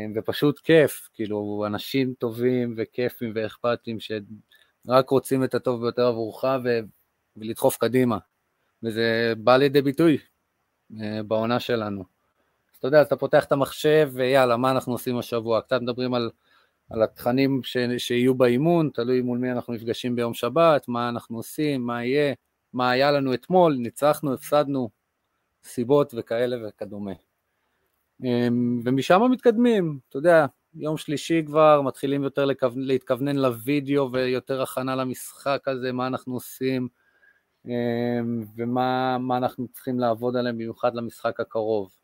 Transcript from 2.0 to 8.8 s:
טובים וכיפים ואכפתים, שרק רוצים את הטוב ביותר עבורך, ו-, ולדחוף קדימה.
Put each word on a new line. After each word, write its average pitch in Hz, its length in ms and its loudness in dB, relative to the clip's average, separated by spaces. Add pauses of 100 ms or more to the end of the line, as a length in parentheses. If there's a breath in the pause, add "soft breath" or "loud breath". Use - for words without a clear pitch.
טובים 120 580 -2
וכיפים 113 580 -6
ואכפתים, 110 640 -6
שרק 110 1080 -2
רוצים 131 340 2
את 131 100 -2
הטוב 123 260 -2
ביותר 120 260 0
עבורך, 113 380 -4 (200)
ו-, 120 160 0 (560)
ולדחוף 110 400 -2
קדימה. 120 420 2 (640)